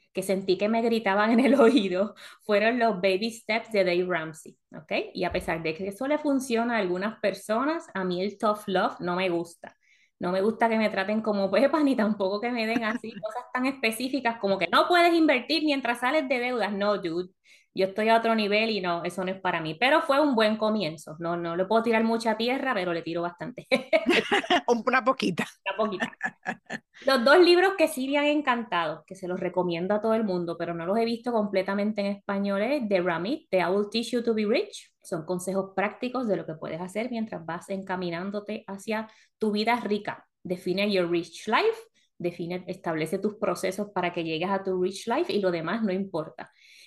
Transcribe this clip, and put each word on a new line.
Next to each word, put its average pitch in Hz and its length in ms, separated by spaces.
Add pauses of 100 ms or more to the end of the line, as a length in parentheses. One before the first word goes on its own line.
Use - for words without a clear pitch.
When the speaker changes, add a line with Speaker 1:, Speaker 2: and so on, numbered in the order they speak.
(120)
Speaker 1:
que 190 120
sentí 190 340
que 208 120
me 233 120
gritaban 220 500
en 240 100
el 269 140
<laughs> 247 60
oído, 208 520 (300)
fueron 214 340
los 226 180
Baby 196 360
Steps 220 400
de 196 140
Dave 180 220
Ramsey, 160 500 (180)
¿ok? 165 160 (220)
Y 180 100
a 175 80
pesar 170 320
de 160 120
que 190 120
eso 202 220
le 302 80
funciona 247 580
a 220 40
algunas 190 420
personas, 233 720
a 190 100
mí 180 180
el 196 160
tough 214 300
love 185 320
no 175 160
me 185 140
gusta. - 480 (400)
No 175 140
me 190 100
gusta 226 280
que 220 80
me 214 120
traten 208 320
como 202 300
pepas, 277 320
ni 269 120
tampoco 202 440
que 240 100
me 233 160
den 226 200
así 226 260
Speaker 2:
<laughs> 208 80
Speaker 1:
cosas - 240 (100)
tan 254 120
específicas 247 760
como 196 180
que 175 140
no 311 160
puedes 349 260
invertir 302 520
mientras 254 340
sales 269 300
de 254 100
deudas. 240 320
No, 202 280
dude, 175 320 (420)
yo 190 140
estoy 214 200
a 226 100
otro 226 160
nivel 214 360
y 208 100
no, 175 240
eso 175 220
no 185 60
es 190 100
para 175 180
mí. 160 160
Pero 285 260
fue 277 200
un 285 120
buen 220 240
comienzo. 185 600
No, 170 160
no 170 220
le 180 80
puedo 220 180
tirar 226 220
mucha 226 320
tierra, 254 360
pero 180 200
le 165 80
tiro 165 200
bastante. 170 480
<laughs> 254 360
Speaker 2:
<laughs> 359 600 (180)
Una 247 180
poquita. 208 420 (200)
Speaker 1:
Una 196 120
poquita. 196 340 (880)
Los 262 220
dos 285 160
libros 359 380
que 320 100
sí 262 200
me 277 100
han 285 80
encantado, 233 800
que 185 100
se 180 120
los 180 120
recomiendo 180 540
a 208 80
todo 220 140
el 226 80
mundo, 175 340
pero 170 160
no 165 120
los 196 120
he 233 80
visto 233 260
completamente 202 680
en 202 60
español, 202 560
es 254 260
The 185 120
Ramit, 180 500
de 185 80
I 170 60
Will 202 260
Teach 226 200
You 240 120
to 233 100
Be 214 120
Rich. 294 480 (100)
Son 160 220
consejos 185 500
prácticos 247 520
de 185 100
lo 160 80
que 156 100
puedes 160 260
hacer 208 300
mientras 220 340
vas 165 240
encaminándote 190 1000
hacia 214 400 (300)
tu 214 140
vida 220 300
rica. 202 440 (160)
Define 185 500
your 175 180
rich 170 380
life, 359 300 (400)
define, 175 500
establece 170 520
tus 214 160
procesos 190 580
para 180 200
que 170 100
llegues 165 260
a 196 140
tu 185 180
rich 196 260
life 302 240
y 208 100
lo 185 100
demás 170 320
no 190 80
importa. 180 600 (360)